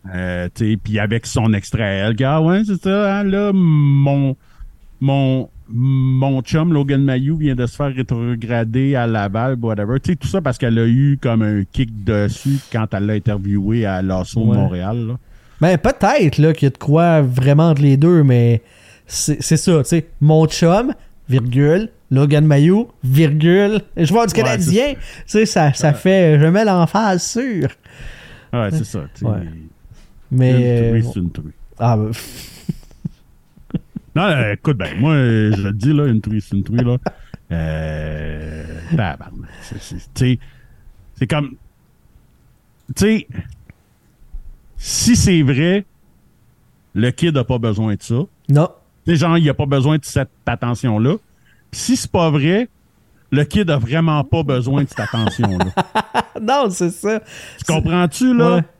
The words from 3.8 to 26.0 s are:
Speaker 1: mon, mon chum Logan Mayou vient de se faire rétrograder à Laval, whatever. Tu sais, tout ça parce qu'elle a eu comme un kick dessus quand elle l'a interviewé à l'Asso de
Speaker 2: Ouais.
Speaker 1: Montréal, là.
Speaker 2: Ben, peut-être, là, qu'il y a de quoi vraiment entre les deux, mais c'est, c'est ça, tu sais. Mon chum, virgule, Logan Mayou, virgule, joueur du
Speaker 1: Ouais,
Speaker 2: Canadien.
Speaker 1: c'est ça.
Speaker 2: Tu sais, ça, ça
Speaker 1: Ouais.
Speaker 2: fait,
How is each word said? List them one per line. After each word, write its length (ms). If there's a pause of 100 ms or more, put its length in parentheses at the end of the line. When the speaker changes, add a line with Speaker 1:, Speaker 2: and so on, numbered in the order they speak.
Speaker 1:
mon, 500 (200)
mon 720
chum 320
Logan 300
Mayou 340
vient 180
de 100
se 120
faire 160
rétrograder 1000
à 120
Laval, 540
whatever. 400
Tu 100
sais, 60
tout 100
ça 140
parce 160
qu'elle 200
a 100
eu 340
comme 200
un 220
kick 400
dessus 540 (140)
quand 220
elle 120
l'a 80
interviewé 720
à 160
l'Asso 400
de 80
Speaker 2:
Ouais. 80
Speaker 1:
Montréal, 500
là. 60 (480)
Speaker 2:
Ben, 160
peut-être, 600
là, 140
qu'il 140
y 20
a 40
de 60
quoi 440
vraiment 480
entre 140
les 120
deux, 280
mais 380 (460)
c'est, 340
c'est 140
ça, 280
tu 60
sais. 180 (120)
Mon 280
chum, 460 (360)
virgule, 580 (240)
Logan 340
Mayou, 440 (160)
virgule, 760 (160)
joueur 320
du 60
Speaker 1:
Ouais, 100
Speaker 2:
Canadien. 520 (300)
Speaker 1:
c'est 200
ça. 260
Speaker 2:
Tu 0
sais, 0
ça, 20
ça 160
Speaker 1:
Ouais. 40
Speaker 2:
fait, 480